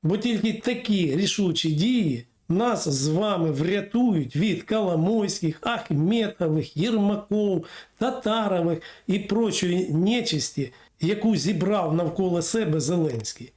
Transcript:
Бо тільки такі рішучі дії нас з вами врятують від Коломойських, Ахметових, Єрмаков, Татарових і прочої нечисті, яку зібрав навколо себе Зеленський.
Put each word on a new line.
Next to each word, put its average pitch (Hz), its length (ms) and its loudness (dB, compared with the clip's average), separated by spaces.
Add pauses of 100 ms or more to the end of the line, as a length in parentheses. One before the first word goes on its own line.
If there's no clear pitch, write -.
Бо 175 140 2
тільки 226 360 0
такі 208 600 0
рішучі 180 560 0
дії 160 540 0 (240)
нас 202 380 0
з 139 200 0
вами 170 440 0
врятують 185 840 0
від 165 280 0
Коломойських, 185 960 0
Ахметових, 180 1160 0
Єрмаков, 202 880 0 (320)
Татарових 208 840 0 (260)
і 190 120 2
прочої 185 680 0
нечисті, 156 840 0 (300)
яку 208 340 2
зібрав 175 600 0
навколо 175 460 0
себе 170 380 0
Зеленський. 135 760 -2